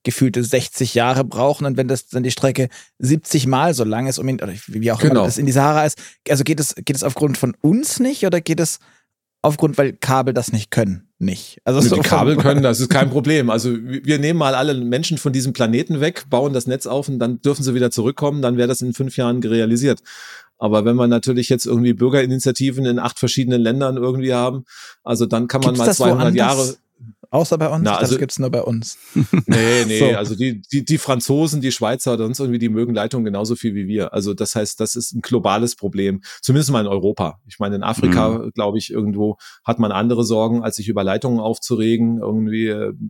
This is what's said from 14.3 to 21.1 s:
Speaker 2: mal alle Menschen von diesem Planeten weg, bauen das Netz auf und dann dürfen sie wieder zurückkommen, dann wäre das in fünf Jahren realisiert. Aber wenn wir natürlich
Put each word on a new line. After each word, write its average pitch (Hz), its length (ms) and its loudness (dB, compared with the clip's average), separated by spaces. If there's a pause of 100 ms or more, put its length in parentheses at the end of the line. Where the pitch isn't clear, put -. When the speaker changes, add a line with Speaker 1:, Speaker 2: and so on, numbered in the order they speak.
Speaker 2:
mal 139 160 2
alle 139 200 0
Menschen 127 440 -2
von 143 140 -2
diesem 131 220 0
Planeten 127 460 0
weg, 156 280 -2
bauen 139 240 2
das 127 140 -2
Netz 131 200 -4
auf 135 220 -4
und 135 100 -4
dann 120 220 -2
dürfen 143 220 0
sie 131 120 0
wieder 123 160 2
zurückkommen, 139 520 -2
dann 123 160 0
wäre 123 100 2
das 127 140 -2
in 123 100 -2
fünf 131 240 -6
Jahren 123 260 0
realisiert. 117 580 2 (580)
Aber 107 260 2
wenn 120 120 4
wir 123 100 4
natürlich 120 420 2